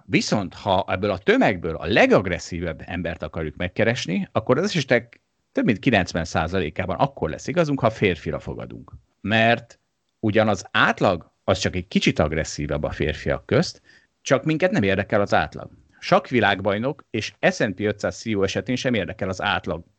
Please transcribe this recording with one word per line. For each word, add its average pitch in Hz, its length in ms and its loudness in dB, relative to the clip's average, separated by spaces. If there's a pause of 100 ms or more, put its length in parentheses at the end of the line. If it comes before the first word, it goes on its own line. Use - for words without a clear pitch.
Viszont 95 500 -2
ha 95 340 2
ebből 98 220 -2
a 90 80 -2
tömegből 113 580 2
a - 100 -8
legagresszívebb 90 960 2
embert 85 380 -6
akarjuk 78 340 -6
megkeresni, 101 760 -2
akkor 117 260 2
az 180 60 0
esetek 131 560 0 (320)
több 269 120 0
mint 117 140 2
kilencven 92 460 2
százalékában 87 720 -2
akkor 101 340 -2
lesz - 160 -10
igazunk, 151 340 0
ha 113 100 4
férfira 85 480 0
fogadunk. 60 540 -12 (280)
Mert 113 580 2 (420)
ugyan 110 280 4
az 98 220 0
átlag 117 600 2 (140)
az 95 140 2
csak - 180 -2
egy 90 120 -6
kicsit - 300 0
agresszívebb 73 640 -2
a 73 80 -2
férfiak - 560 -4
közt, - 360 0 (400)
csak - 220 0
minket 156 260 2
nem 180 120 0
érdekel 98 380 2
az 101 140 0
átlag. 76 360 -2 (280)
Sakk - 300 2
világbajnok 104 840 0
és - 220 -6 (180)
S - 100 -4
and 110 140 0
P - 60 -10
ötszáz 104 380 -2
C - 80 -12
E 110 100 -2
O 98 60 2
esetén 107 340 -2
sem 123 180 -2
érdekel 92 340 -4
az 92 140 -6
átlag 87 420 -2 (140)